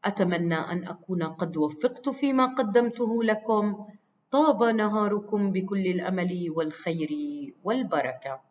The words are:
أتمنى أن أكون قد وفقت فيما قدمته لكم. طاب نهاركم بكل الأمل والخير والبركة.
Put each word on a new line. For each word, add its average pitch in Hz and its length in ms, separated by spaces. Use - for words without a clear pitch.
أتمنى 175 500
أن 175 340
أكون 180 340
قد 160 340
وفقت 160 520
فيما 262 380
قدمته 233 800
لكم. 214 640
طاب 277 340
نهاركم 208 880
بكل 190 340
الأمل 180 640
والخير 156 600
والبركة. 151 760